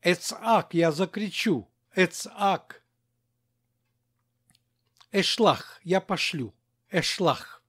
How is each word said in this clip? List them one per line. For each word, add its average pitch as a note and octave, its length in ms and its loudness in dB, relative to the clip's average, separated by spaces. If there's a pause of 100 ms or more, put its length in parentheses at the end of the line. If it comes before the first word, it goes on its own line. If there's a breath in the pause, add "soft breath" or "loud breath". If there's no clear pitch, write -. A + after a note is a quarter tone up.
«Эцак», A3 720 0
я E3 180 4
закричу, E3 760 -2 (260)
«Эцак». - 880 -2 (2250)
«Эшлах», - 720 2
я F3+ 180 0
пошлю, D3 540 -6 (360)
«Эшлах». - 800 -2